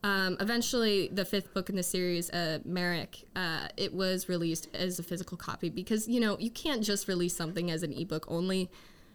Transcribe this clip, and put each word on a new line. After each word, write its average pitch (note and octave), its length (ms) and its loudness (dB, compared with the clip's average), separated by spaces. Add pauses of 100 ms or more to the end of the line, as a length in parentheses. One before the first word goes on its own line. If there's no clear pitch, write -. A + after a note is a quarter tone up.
Um, F#3+ 360 2
eventually, A3 720 4
the F#3+ 140 0
fifth - 280 -2
book F#3+ 160 -2
in G3+ 60 0
the F3+ 80 2
series, F3 460 0
uh, D#3+ 340 -2
Merrick, F3 600 -2 (100)
uh, E3+ 320 -2 (100)
it - 160 -2
was F#3 360 0
released E3 440 0
as F3+ 260 -2
a E3+ 40 -4
physical F3 340 -6
copy - 320 -4
because, G#3+ 380 0
you A#3+ 120 4
know, G#3+ 200 4
you A3 120 0
can't B3+ 320 0
just G3+ 240 0
release F3 280 2
something E3+ 360 -2
as D#3+ 120 0
an D#3 100 -2
ebook D#3+ 340 -4
only F#3 420 2 (460)